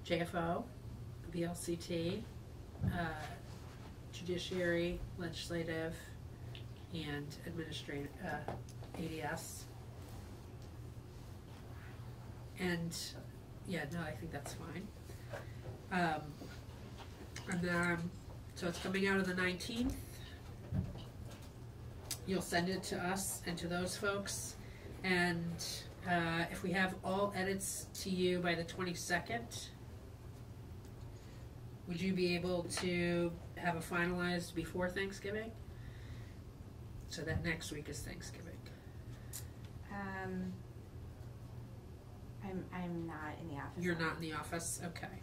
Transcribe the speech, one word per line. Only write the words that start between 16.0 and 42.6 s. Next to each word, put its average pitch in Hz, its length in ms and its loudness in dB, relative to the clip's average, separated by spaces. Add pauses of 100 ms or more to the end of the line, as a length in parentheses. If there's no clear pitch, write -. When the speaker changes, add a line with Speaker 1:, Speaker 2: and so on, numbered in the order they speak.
Speaker 1:
and 175 100 4
then, 175 380 6 (560)
so 185 140 -2
it's 170 100 0
coming 190 280 4
out 196 120 8
on 185 60 8
the 180 100 4
nineteenth. 226 600 4 (2250)
You'll 185 160 4
send 175 260 4
it 185 160 2
to 190 120 0
us 185 500 2
and 170 120 2
to 175 100 0
those 180 280 2
folks. 202 600 2 (480)
And, 175 600 6 (440)
uh, 170 420 6
if 180 120 -2
we 185 100 4
have 190 220 6 (100)
all 196 320 6
edits 190 500 2 (160)
to 196 80 0
you 180 280 6
by 170 160 6
the 165 100 2
twenty-second, 180 1040 0 (2250)
would 170 140 -2
you 185 140 6
be 180 200 8
able 175 300 4
to 175 680 4 (260)
have 170 200 4
a 165 40 0
finalized 175 720 4
before 180 340 2
Thanksgiving? 202 640 0 (1600)
So 165 120 -2
that 160 220 2
next 165 260 2
week 151 180 -2
is 147 120 -4
Thanksgiving. - 560 -6 (1400)
Speaker 2:
Um, 190 600 0 (1900)
I'm, 185 200 0 (100)